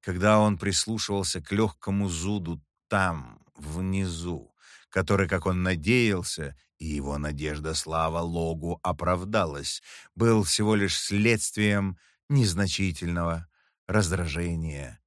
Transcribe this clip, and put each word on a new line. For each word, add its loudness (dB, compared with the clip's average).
когда 4
он 4
прислушивался -2
к -16
лёгкому 0
зуду -4
там, -2
внизу, -4
который, 2
как -2
он 2
надеялся, 0
и -10
его -4
надежда, -4
слава -2
Логу, -4
оправдалась, -2
был 4
всего 2
лишь 0
следствием 0
незначительного 0
раздражения -2